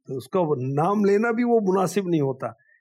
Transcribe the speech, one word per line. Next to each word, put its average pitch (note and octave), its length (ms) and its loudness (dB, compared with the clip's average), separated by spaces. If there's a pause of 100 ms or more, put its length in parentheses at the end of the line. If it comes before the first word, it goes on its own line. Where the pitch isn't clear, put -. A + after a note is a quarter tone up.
تو C3+ 100 -8
اس - 120 -14
کا F#3 100 -2
وہ D3+ 160 0
نام D3+ 500 0
لینا G#3 260 2
بھی A#3 120 -2
وہ A#3 200 2
مناسب F#3 440 0
نہیں E3 140 0
ہوتا۔ C3 260 -4 (340)